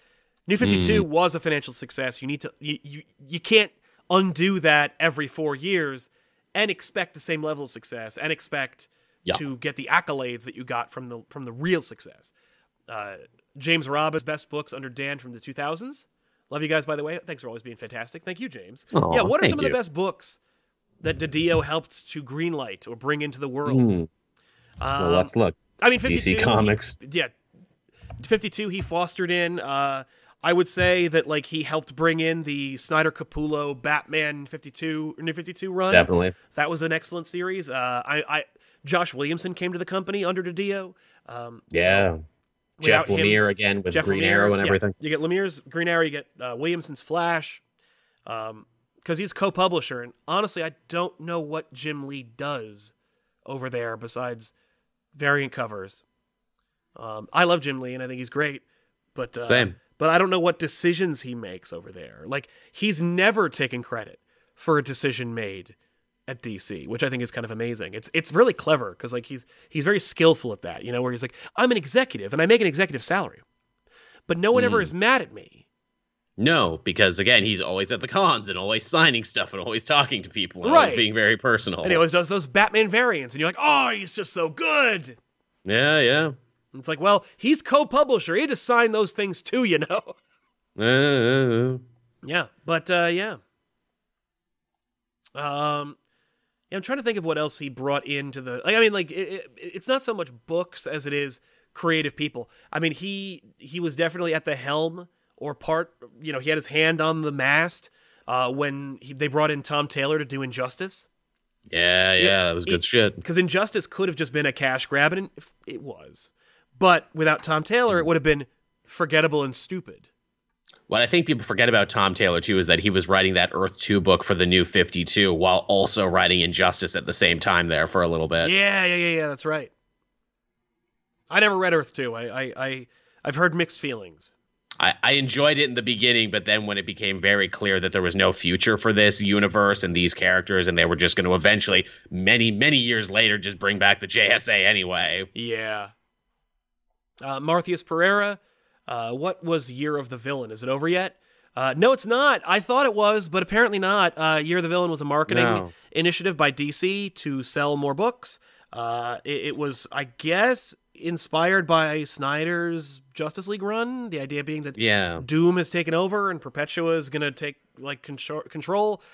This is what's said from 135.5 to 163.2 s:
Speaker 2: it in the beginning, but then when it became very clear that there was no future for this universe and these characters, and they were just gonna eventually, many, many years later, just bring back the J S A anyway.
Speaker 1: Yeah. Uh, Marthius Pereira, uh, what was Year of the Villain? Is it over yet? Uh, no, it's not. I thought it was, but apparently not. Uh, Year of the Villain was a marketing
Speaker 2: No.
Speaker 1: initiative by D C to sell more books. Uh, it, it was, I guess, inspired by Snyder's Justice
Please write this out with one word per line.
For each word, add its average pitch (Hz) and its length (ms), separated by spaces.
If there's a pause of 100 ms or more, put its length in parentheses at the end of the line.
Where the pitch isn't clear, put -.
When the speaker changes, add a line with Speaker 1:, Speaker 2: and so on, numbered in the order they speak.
Speaker 2:
it 143 60
in 123 100
the 120 80
beginning, 113 480
but 98 160
then 107 200
when 101 120
it 98 80
became 98 340
very 98 280
clear 95 320
that 90 120
there 95 100
was 87 140
no 92 160
future 95 460
for 110 140
this 104 280
universe 101 640
and 87 100
these 87 200
characters, 92 540
and 87 100
they 85 80
were 85 100
just 85 200
gonna 90 180
eventually, 98 520 (240)
many, 110 400
many 135 280
years 117 320
later, 104 280
just 95 200
bring 101 200
back 98 220
the 98 60
J 104 240
S 110 180
A 101 180
anyway. 90 680
Speaker 1:
Yeah. 110 560 (1300)
Uh, 135 160
Marthius 165 440
Pereira, 196 560 (500)
uh, 117 240
what 165 320
was 156 260
Year 147 280
of 135 100
the 127 80
Villain? 123 340
Is 110 120
it 123 60
over 139 200
yet? 180 280 (380)
Uh, 131 220
no, 220 160
it's 247 140
not. 254 400
I 190 140
thought 254 260
it 226 80
was, 208 340
but 180 140
apparently 208 360
not. 190 380
Uh, 156 260
Year 165 160
of 180 40
the 165 80
Villain 175 200
was 151 120
a - 20
marketing 147 400
Speaker 2:
No. 98 280 (200)
Speaker 1:
initiative 170 440
by 147 140
D 143 220
C 196 380
to 139 320
sell 147 340
more 143 160
books. 214 480 (320)
Uh, 120 520
it, 139 240
it 127 80
was, 143 360
I 139 120
guess, 185 680 (200)
inspired 170 720
by 156 380
Snyder's 156 960 (140)
Justice 165 340